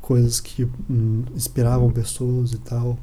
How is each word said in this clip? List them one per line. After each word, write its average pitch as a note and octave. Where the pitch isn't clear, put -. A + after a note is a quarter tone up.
coisas A#2+
que, -
hum, A2+
inspiravam A#2+
pessoas B2
e A2+
tal. A#2+